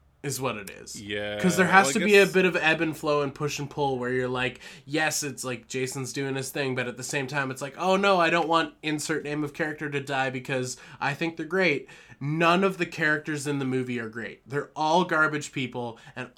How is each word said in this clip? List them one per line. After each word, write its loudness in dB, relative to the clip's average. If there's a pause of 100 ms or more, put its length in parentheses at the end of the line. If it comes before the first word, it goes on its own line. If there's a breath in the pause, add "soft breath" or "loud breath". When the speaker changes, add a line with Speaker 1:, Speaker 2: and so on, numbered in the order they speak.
(220)
Speaker 1:
is -4
what -4
it -12
is. -14
Speaker 2:
Yeah, -6
Speaker 1:
'Cause 2
there 4
has 8
Speaker 2:
well, 2
I 2
Speaker 1:
to 2
be 6
a 10
Speaker 2:
guess 0
Speaker 1:
bit 4
of 2
ebb 2
and 0
flow 0
and -4
push -4
and -6
pull -2
where -2
you're 0
like, -4 (240 loud breath)
"Yes, -2
it's, -8
like, -6
Jason's -4
doing -2
his -6
thing," -2
but -2
at -8
the -10
same -4
time, -2
it's -10
like, -8
"Oh 2
no, 4
I 4
don't 2
want 2
insert -2
name -4
of -6
character -4
to -4
die -2
because -4 (240 loud breath)
I 0
think -4
they're -6
great." 2 (360 loud breath)
None 4
of 2
the -2
characters -2
in 0
the -2
movie -2
are -6
great. -12
They're -4
all 4
garbage 0
people -6 (160 loud breath)
and -10